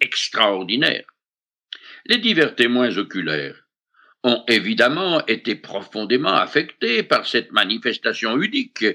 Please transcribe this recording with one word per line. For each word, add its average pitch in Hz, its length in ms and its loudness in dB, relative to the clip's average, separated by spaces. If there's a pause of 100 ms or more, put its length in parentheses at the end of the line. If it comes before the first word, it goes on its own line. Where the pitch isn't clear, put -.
extraordinaire. 104 1040 0 (1000)
Les 240 100 2
divers 180 380 2
témoins 120 420 2
oculaires 78 680 -4 (580)
ont 120 240 0
évidemment 123 760 2
été 110 280 -2
profondément 98 800 -2
affectés 180 680 0
par 127 240 0
cette 113 260 -2
manifestation 110 880 0
unique 139 440 -2 (100)